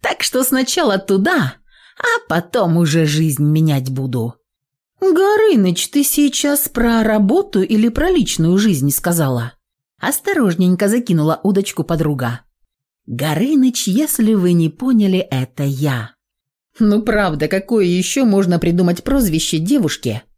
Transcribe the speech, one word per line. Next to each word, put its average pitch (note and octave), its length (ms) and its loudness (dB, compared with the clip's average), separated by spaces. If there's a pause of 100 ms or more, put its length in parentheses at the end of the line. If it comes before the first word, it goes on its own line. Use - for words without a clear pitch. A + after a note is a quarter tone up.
Так - 220 -6
что C4 220 -2
сначала C4 540 0
туда, G3 580 0 (420)
а A#4 300 -2
потом E3+ 480 0
уже D#3+ 300 2
жизнь D3 380 0
менять D3+ 460 2
буду». B2+ 440 -4 (680)
«Горыныч, F#4+ 880 2
ты C#4+ 160 0
сейчас C#4+ 640 0
про A#3 340 0
работу G#3+ 600 0
или A3 260 2
про C#4+ 220 -2
личную F3+ 460 0
жизнь E3 340 2
сказала?» C3+ 640 -2 (440)
Осторожненько G3 920 0
закинула F3+ 540 0
удочку F#3+ 400 -2
подруга. D3 600 -4 (640)
Горыныч, G#3+ 800 0
если A3 480 0
вы F3+ 180 2
не E3 160 2
поняли, G#3 500 0
это C3 440 -4
я. C3+ 480 -4 (680)
Ну G#3+ 220 2
правда, F#3+ 440 0
какое F#3+ 380 0
еще F#3 400 0
можно F#3+ 340 2
придумать F3 460 0
прозвище E3 540 0
девушке? D#3+ 680 -2 (140)